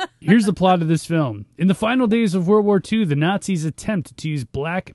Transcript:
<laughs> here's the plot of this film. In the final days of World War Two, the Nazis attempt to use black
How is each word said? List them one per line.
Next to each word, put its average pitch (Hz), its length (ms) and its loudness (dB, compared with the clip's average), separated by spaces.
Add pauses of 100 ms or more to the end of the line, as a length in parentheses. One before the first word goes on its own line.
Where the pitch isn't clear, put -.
<laughs> - 120 -20
here's 214 260 4
the 208 60 2
plot 185 280 2
of 160 60 -2
this 160 180 0
film. 127 420 -4 (120)
In 180 80 0
the 190 80 4
final 247 320 0
days 214 300 2
of 175 100 0
World 208 180 4
War 202 140 2
Two, 220 260 0
the 147 120 0
Nazis 175 480 0
attempt 165 520 -6
to 156 120 -8
use 147 160 -4
black 160 500 -8